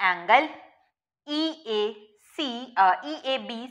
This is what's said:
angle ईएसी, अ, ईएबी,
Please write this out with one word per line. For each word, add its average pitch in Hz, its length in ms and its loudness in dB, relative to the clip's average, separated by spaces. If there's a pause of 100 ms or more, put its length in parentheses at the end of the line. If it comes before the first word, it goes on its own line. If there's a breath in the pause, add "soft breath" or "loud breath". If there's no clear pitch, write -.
angle 190 440 4 (760)
ईएसी, 247 1500 -6
अ, 185 280 4
ईएबी, 254 640 -8